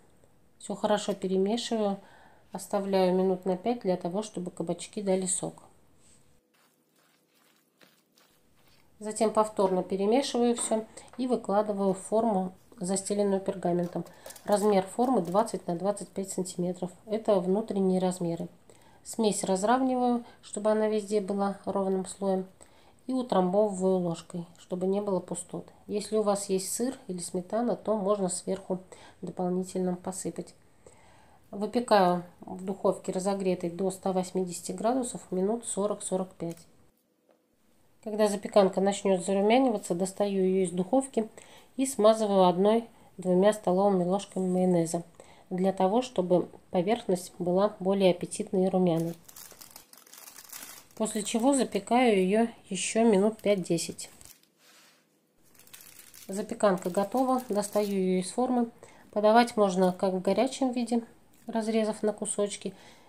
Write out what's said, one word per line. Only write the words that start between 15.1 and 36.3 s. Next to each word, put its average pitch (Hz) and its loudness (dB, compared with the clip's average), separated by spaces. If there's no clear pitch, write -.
двадцать 180 -2
на 175 -2
двадцать 190 -4
пять 190 -8
сантиметров. 180 -4
Это 214 0
внутренние 190 0
размеры. 175 -4
Смесь 208 0
разравниваю, 240 2
чтобы 214 -2
она 214 2
везде 208 -2
была 196 -2
ровным 190 -2
слоем. 190 -2
И 254 -2
утрамбовываю 190 2
ложкой, 175 -6
чтобы 185 -6
не 196 0
было 196 -2
пустот. - -10
Если 208 -4
у 214 2
вас 202 0
есть 190 -2
сыр 254 -4
или 180 -6
сметана, 190 -2
то 214 -2
можно 196 0
сверху 185 -6
дополнительно 180 -2
посыпать. 180 -10
Выпекаю 202 2
в 185 -12
духовке, 190 -2
разогретой 185 -2
до 180 -4
ста 185 -4
восьмидесяти 185 -4
градусов, 240 -2
минут 202 -2
сорок-сорок 190 -4